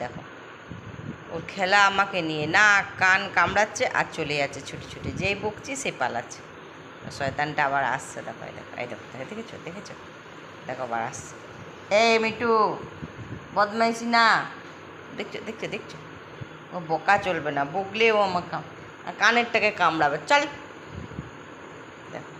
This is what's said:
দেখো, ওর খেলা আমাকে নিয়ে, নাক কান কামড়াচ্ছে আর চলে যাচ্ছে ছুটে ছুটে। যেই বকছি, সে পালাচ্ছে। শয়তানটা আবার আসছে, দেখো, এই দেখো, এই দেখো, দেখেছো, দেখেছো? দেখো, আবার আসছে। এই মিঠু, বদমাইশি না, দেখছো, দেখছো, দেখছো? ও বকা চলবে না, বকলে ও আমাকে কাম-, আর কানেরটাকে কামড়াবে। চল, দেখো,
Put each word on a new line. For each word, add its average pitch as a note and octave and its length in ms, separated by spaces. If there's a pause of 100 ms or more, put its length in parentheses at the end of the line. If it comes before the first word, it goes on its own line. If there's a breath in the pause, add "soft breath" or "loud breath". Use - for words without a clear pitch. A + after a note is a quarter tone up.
দেখো, - 200 (1080)
ওর E3 100 (100)
খেলা G3 260 (120)
আমাকে G3 280 (100)
নিয়ে, D#3 160 (120)
নাক G3+ 280 (180)
কান F#3+ 180 (160)
কামড়াচ্ছে G3 480 (140)
আর D#3+ 80 (100)
চলে D3 240
যাচ্ছে C#3 280
ছুটে C#3+ 240
ছুটে। C#3+ 180 (100)
যেই G3 220
বকছি, G#3+ 300 (100)
সে F#3 80 (100)
পালাচ্ছে। A#2+ 400 (800)
শয়তানটা D3 500
আবার C#3 160 (120)
আসছে, - 300
দেখো, A2+ 240
এই G#2 80
দেখো, - 220
এই B2 100
দেখো, G#2 140 (260)
দেখেছো, A3 240 (120)
দেখেছো? F3+ 280 (720)
দেখো, B2+ 220
আবার A#2 220
আসছে। - 240 (680)
এই A3+ 220
মিঠু, A3 280 (1040)
বদমাইশি A3+ 500 (100)
না, A3+ 100 (920)
দেখছো, - 200 (100)
দেখছো, - 260
দেখছো? - 220 (800)
ও - 20 (140)
বকা E3 240 (120)
চলবে D#3 300
না, C#3+ 60 (120)
বকলে G3 320 (100)
ও - 20 (100)
আমাকে F3+ 240
কাম-, D#3 180 (360)
আর F3+ 160
কানেরটাকে A3+ 480 (100)
কামড়াবে। D#3+ 380 (120)
চল, C#4+ 120 (1700)
দেখো, - 280